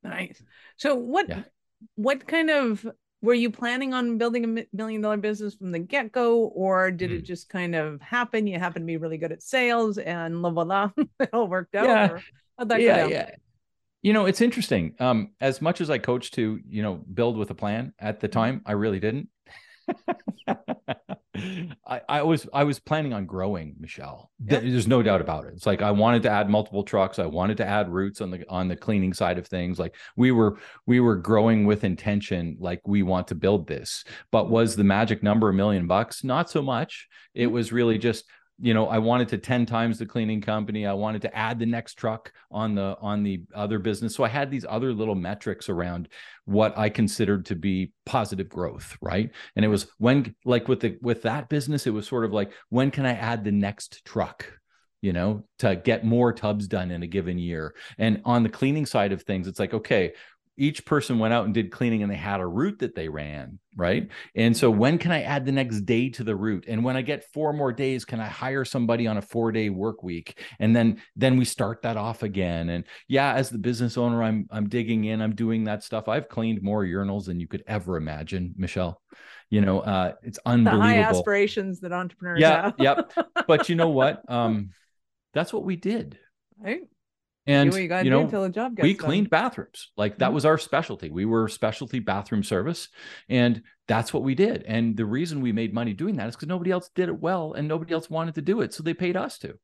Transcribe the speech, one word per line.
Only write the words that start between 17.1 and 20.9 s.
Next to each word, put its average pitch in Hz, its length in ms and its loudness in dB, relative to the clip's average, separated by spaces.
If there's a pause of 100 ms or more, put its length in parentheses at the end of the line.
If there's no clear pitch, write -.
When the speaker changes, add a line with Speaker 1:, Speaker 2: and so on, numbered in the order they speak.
Speaker 2:
build 117 240 0
with 107 140 -4
a 104 60 -8
plan, 110 420 -4
at 104 220 -6
the 104 100 -4
Speaker 1:
Mm-hmm. 117 100 0
Speaker 2:
time, 123 260 0
I 107 80 -4
really 101 260 0
didn't. 113 360 -4
<laughs> - 40 -20 (2500)